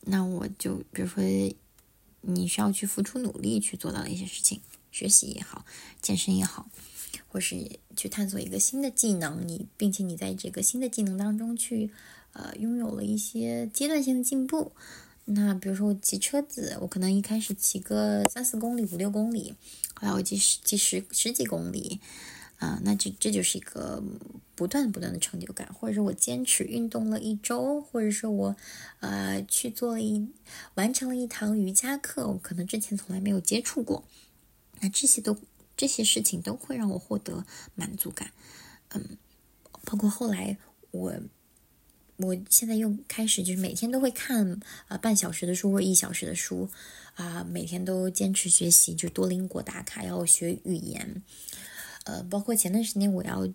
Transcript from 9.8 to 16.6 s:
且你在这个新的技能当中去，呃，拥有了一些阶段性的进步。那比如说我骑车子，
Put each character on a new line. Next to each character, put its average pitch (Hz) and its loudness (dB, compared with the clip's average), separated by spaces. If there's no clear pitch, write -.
且 196 -2
你 175 -2
在 190 -4
这 190 -6
个 196 -2
新 247 2
的 254 0
技 233 -2
能 190 0
当 208 2
中 233 -2
去， 214 -2
呃， - -12
拥 226 0
有 233 -2
了 208 -2
一 208 2
些 233 -2
阶 285 0
段 302 4
性 254 2
的 247 0
进 262 2
步。 214 0
那 208 4
比 185 -2
如 190 0
说 202 2
我 202 4
骑 196 0
车 285 2
子， - -6